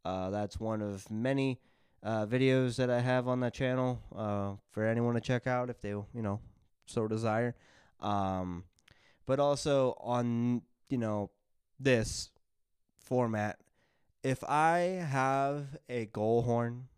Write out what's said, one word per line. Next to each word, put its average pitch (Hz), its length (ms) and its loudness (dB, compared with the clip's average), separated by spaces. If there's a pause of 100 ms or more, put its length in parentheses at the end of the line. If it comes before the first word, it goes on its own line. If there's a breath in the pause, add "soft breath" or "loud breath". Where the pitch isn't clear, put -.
Uh, 92 240 -4
that's 104 320 -4
one 110 220 -2
of 101 280 -8
many, 131 480 0 (440 soft breath)
uh, 107 240 -2
videos 127 500 4
that 127 140 2
I 120 100 4
have 127 280 2
on 127 120 0
that 120 140 -2
channel, 127 480 0 (120)
uh, 101 420 -4 (160)
for 107 120 -2
anyone 117 300 2
to 117 80 0
check 123 240 -2
out 123 240 -2
if 117 100 -12
they, 104 100 -6
you 101 220 -6
know, 107 280 -4 (440)
so 110 240 -2
desire. 113 480 0 (440 soft breath)
Um, 95 640 -2 (640 soft breath)
but 135 120 2
also 143 640 2
on, 120 600 0 (260)
you 131 100 -2
know, 107 320 -2 (480)
this 123 520 2 (680)
format, 110 640 -2 (640)
if 131 180 -2
I 170 680 2
have 139 680 0 (100)
a 120 180 -4
goal 113 360 2
horn 120 560 0